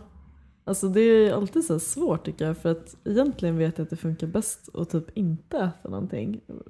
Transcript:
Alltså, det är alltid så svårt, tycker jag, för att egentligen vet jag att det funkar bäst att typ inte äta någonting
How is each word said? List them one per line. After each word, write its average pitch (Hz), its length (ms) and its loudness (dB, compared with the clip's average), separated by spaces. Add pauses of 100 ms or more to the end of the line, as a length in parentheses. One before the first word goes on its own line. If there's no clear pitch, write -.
(640)
Alltså, 196 260 -2
det 202 120 4
är 220 320 8
alltid 208 320 0
så 160 140 0
svårt, 254 460 -2
tycker 156 200 -4
jag, 160 120 -2
för 170 140 0
att - 320 -6
egentligen 208 540 0
vet 160 200 0
jag 160 60 -4
att 151 60 -6
det 165 60 -6
funkar 160 320 -4
bäst - 480 -6
att 170 140 -6
typ 165 280 -4
inte 175 400 -4
äta 185 320 -4
någonting 117 520 -6 (280)